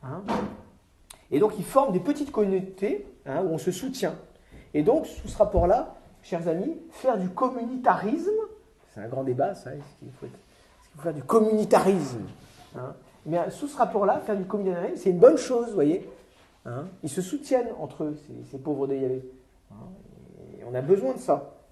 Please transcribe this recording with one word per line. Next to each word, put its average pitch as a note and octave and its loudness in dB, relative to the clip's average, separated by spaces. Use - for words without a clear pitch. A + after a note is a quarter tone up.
Hein ? D3 -10
Et C3+ 2
donc, G#3+ 4
ils E3+ -4
forment C4+ 2
des F3+ 2
petites C#4+ -4
communautés, G3 -2
hein, C#3 -2
où E3 0
on D#3+ -2
se F3+ -2
soutient. F3+ -4
Et D3+ 2
donc, C4+ 4
sous - -12
ce - -12
rapport-là, G3 4
chers E3+ -4
amis, G3+ -2
faire B3+ 0
du F#3 0
communautarisme, A#3+ 0
c'est G#2+ -14
un G#2+ -10
grand C3 -4
débat, C3+ 0
ça, C3 -14
est-ce C#3+ -16
qu'il B2 -16
faut - -16
être, B2 -16
est-ce - -20
qu'il - -20
faut C#3+ -18
faire D#3+ -4
du C#3+ -8
communautarisme, G3 4
hein ? B2+ -12
Eh D#3 -8
bien, E3+ 0
sous C#4 -8
ce - -12
rapport-là, A3 2
faire G#3 -2
du F#3+ -4
communautarisme, F#3+ -2
c'est - 0
une F3+ 2
bonne C4+ 10
chose, A#3+ 0
vous A3 -8
voyez. E3 2
Hein ? B2 -8
Ils D#3 -6
se F#3 -4
soutiennent A#3+ -2
entre D#3 -8
eux, D3+ -6
ces, - -16
ces C#3 -12
pauvres C#3 -2
de C3+ -2
Yahvé. C3 -2
Hein ? G#2 -18
Et A2 -16
on B2+ -8
a B2+ 0
besoin G3 4
de G#3 -8
ça. - 0